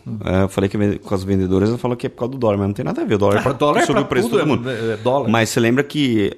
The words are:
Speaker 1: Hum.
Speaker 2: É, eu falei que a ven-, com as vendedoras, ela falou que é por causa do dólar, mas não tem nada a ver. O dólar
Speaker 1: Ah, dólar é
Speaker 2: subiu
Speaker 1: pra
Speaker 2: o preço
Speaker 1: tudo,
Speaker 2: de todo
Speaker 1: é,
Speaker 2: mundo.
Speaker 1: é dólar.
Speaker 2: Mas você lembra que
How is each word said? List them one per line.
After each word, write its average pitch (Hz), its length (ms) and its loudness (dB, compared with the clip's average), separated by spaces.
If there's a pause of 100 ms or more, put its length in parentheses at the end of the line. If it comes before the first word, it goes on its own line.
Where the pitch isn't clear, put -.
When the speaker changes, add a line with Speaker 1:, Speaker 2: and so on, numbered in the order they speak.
Speaker 1:
Hum. 117 200 -10
Speaker 2:
É, 92 180 2
eu 95 60 0
falei 98 180 -2
que 104 80 -4
a 107 40 -2
ven-, 104 180 0
com - 160 -8
as 95 100 -2
vendedoras, 95 460 2
ela 120 80 -2
falou 123 180 -2
que 123 120 -8
é - 20 -2
por - 80 -20
causa 123 140 -4
do 135 80 -10
dólar, 107 180 2
mas 101 100 0
não 101 60 0
tem 127 120 -6
nada 240 160 -4
a 320 40 -4
ver. 160 100 0
O - 40 2
dólar 101 280 2
Speaker 1:
Ah, 127 60 0
dólar 151 280 2
é 339 40 2
Speaker 2:
subiu 156 160 0
Speaker 1:
pra 131 40 -2
Speaker 2:
o - 40 -10
preço 127 200 0
Speaker 1:
tudo, 208 100 2
Speaker 2:
de 156 60 0
todo 151 60 2
Speaker 1:
é, 131 60 2
Speaker 2:
mundo. 120 120 -6 (240)
Speaker 1:
é 104 40 -6
dólar. 123 320 0
Speaker 2:
Mas 110 200 2
você - 100 0
lembra 123 240 2
que 123 540 0